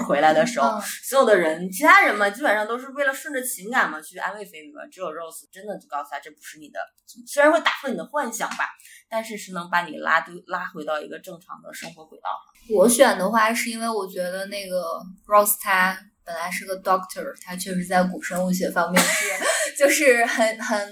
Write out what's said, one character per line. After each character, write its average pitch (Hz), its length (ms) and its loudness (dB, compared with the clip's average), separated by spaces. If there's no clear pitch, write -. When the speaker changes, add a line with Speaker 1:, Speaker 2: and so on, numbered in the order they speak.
Speaker 1:
回 147 160 2
来 156 120 6
的 - 120 4
时 - 140 -2
候， 214 180 2
Speaker 2:
嗯。 208 40 -6
Speaker 1:
所 - 380 -2
有 254 60 6
的 214 100 6
人， 170 360 2
其 262 120 -4
他 370 180 10
人 262 140 4
嘛， 202 140 2
基 202 120 -6
本 247 120 2
上 214 140 0
都 233 100 -4
是 269 120 -14
为 285 160 -4
了 269 80 0
顺 294 200 -10
着 254 80 -2
情 214 300 -8
感 220 180 2
嘛 156 120 -10
去 180 160 -18
安 185 180 -6
慰 208 100 -12
Phoebe 156 280 -18
嘛， 147 180 -16
只 180 80 -20
有 185 80 -8
Rose 160 440 -12
真 190 140 -20
的 202 120 -10
就 - 100 -20
告 147 160 -8
诉 - 80 -20
他 143 80 -8
这 156 120 -16
不 - 100 -20
是 - 180 -20
你 151 100 -20
的， - 100 -12
虽 - 160 0
然 302 100 8
会 330 100 4
打 - 100 0
破 277 80 -6
你 202 80 -4
的 165 80 -10
幻 277 260 -4
想 - 200 -6
吧， - 180 -4
但 226 140 -6
是 226 120 -10
是 185 160 -14
能 175 180 -10
把 175 140 0
你 160 140 -12
拉 156 240 0
对， 175 120 -12
拉 180 200 -6
回 156 180 -14
到 156 160 -4
一 165 80 -14
个 160 100 -14
正 170 220 -16
常 165 200 -18
的 165 120 -18
生 165 200 -14
活 160 120 -20
轨 - 140 -20
道 - 100 -8
上。 - 480 -4
Speaker 2:
我 185 100 8
选 240 300 6
的 185 120 0
话 220 240 2
是 233 160 -4
因 226 100 -8
为 226 100 -4
我 202 180 -4
觉 185 140 -8
得 185 240 -6
那 196 240 -10
个 175 320 -4
Rose 208 320 4
他 190 380 2
本 170 100 -12
来 170 160 -6
是 185 160 -8
个 185 160 -8
doctor， 190 520 -2
他 180 140 -12
确 190 160 -8
实 180 120 -4
在 185 200 4
古 175 160 -4
生 180 240 -4
物 180 80 0
学 175 180 0
方 170 180 0
面 180 140 4
是， - 220 0
<laughs> 605 260 -2
就 285 120 6
是 277 360 4
很， 226 380 0
很， 208 280 -2